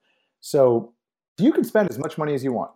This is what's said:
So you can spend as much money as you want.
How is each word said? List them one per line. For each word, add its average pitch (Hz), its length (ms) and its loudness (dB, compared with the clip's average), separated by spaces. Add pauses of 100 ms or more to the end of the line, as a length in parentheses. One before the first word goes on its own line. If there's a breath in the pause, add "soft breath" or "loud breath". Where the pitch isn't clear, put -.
(400)
So 123 540 2 (440)
you 233 140 4
can - 120 -2
spend 208 260 0
as 110 100 -8
much 156 180 -8
money 151 160 -2
as 131 100 -4
you 131 100 -2
want. 104 220 -6